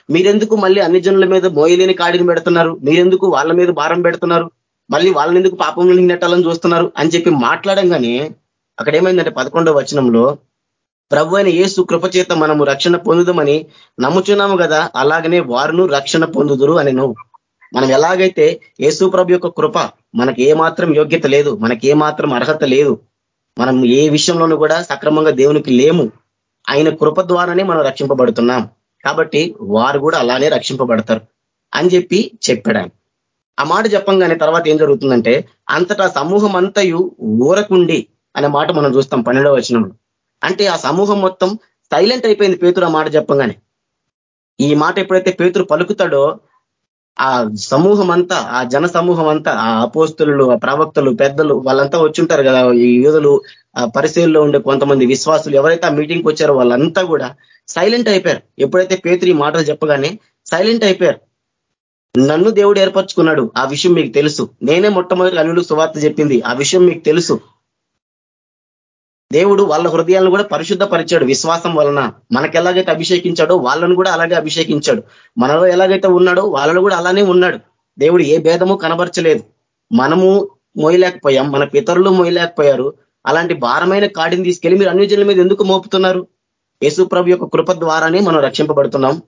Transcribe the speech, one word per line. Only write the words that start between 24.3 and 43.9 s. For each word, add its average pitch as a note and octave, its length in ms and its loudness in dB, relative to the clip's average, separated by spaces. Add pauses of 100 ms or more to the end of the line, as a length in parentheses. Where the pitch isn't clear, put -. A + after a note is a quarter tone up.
కూడా D#3 260 0
సక్రమంగా D#3 480 0
దేవునికి C#3 400 2
లేము, C3+ 400 2 (600)
ఆయన D3 180 2
కృప D#3 320 0
ద్వారానే F3 420 0
మనం E3+ 180 -2
రక్షింపబడుతున్నాం. B2+ 880 0 (360)
కాబట్టి D#3 560 -2
వారు A2+ 380 -2
కూడా D#3 200 -2
అలానే C3 300 0
రక్షింపబడతారు A#2+ 720 -2 (540)
అని E3 140 0
చెప్పి F3+ 420 0 (200)
చెప్పాడు A2+ 280 -2
ఆయన. F2+ 100 -6 (720)
ఆ C#3 40 -4
మాట G3+ 300 0
చెప్పంగానే F#3 400 0
తర్వాత D#3+ 340 0
ఏం D#3 80 2
జరుగుతుందంటే, C3+ 720 0 (220)
అంతటా F3+ 380 -2
సమూహం F#3+ 480 -2
అంతయు F#3 540 -2 (120)
ఊరకుండి D#3+ 840 0 (300)
అనే C#3+ 100 0
మాట D3 240 -2
మనం C#3+ 260 0
చూస్తాం C3+ 260 0
పన్నెండవ C3+ 320 2
వచనంలో. A2+ 400 -2 (500)
అంటే F#3+ 220 -2
ఆ F3 100 -2
సమూహం G3 440 -2
మొత్తం F#3 360 -2 (360)
సైలెంట్ A3+ 340 0
అయిపోయింది G3+ 300 0
పేతురు F3 280 0
ఆ E3+ 40 0
మాట D#3 260 -2
చెప్పంగానే. C#3 400 0 (1080)